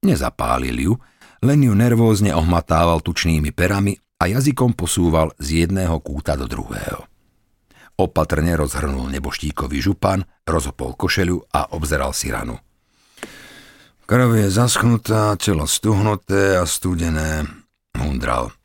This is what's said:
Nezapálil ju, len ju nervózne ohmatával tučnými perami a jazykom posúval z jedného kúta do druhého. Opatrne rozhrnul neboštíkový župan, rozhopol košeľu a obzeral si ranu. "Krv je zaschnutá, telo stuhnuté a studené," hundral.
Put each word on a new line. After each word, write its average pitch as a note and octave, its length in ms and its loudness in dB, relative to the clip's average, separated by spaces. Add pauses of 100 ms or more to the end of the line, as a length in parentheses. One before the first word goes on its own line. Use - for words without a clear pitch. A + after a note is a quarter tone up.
Nezapálil B1+ 720 0
ju, D2 160 0 (520)
len C#3+ 180 4
ju B2 140 4
nervózne A2 580 4
ohmatával E2 720 2
tučnými D#2+ 480 0
perami G2 420 0 (240)
a - 80 0
jazykom B2 480 2
posúval E2 640 2
z D#2 260 0
jedného F2+ 400 0
kúta C#2+ 320 -4
do C2 140 -6
druhého. - 560 -8 (960)
Opatrne D#2+ 560 0
rozhrnul C2+ 560 -4
neboštíkový C2+ 680 -6
župan, F#2+ 480 0 (220)
rozhopol C2+ 500 -4
košeľu F2+ 560 -2
a D2 220 -2
obzeral C#2+ 400 -2
si C2 160 -6
ranu. A#1+ 240 -6 (1500)
"Krv A#2+ 320 4
je G2+ 120 2
zaschnutá, A2 840 2
telo E2+ 280 0
stuhnuté G2 960 0
a F2 40 0
studené," D#2+ 800 -2 (520)
hundral. B1 560 -4 (120)